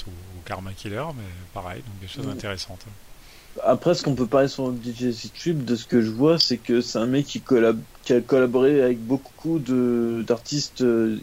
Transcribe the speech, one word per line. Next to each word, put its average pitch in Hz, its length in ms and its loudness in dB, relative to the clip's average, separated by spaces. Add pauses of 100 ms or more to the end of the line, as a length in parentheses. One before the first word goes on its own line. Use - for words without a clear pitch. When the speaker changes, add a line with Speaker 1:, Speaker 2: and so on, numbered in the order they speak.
Speaker 1:
ou, 92 40 -12
ou 92 340 -16
Karma 95 260 -8
Killer, 107 320 -8 (140)
mais 101 120 -12 (240)
pareil, 90 320 -10
donc 101 140 -14
des 95 80 -14
choses 135 180 -10
Speaker 2:
Mm. 135 60 -6
Speaker 1:
intéressantes. 95 540 -10 (800)
Speaker 2:
Après, 127 320 4
ce - 80 -4
qu'on 147 100 2
peut 120 140 0
parler 135 200 4
sur 127 240 -4
D 120 240 -6
J 123 160 0
Z-Trip, 131 540 -4
de 117 100 0
ce 113 80 -6
que 120 180 4
je 110 100 0
vois, 151 280 4
c'est 120 180 0
que 120 240 2
c'est 120 180 -4
un 117 80 0
mec 139 180 2
qui - 160 -8
collab-, 113 400 4 (220)
qui 131 100 2
a 120 80 6
collaboré 131 600 4
avec 123 200 2
beaucoup 139 560 -4
de, 120 680 0
d'artistes, 131 560 -4
euh, 113 420 2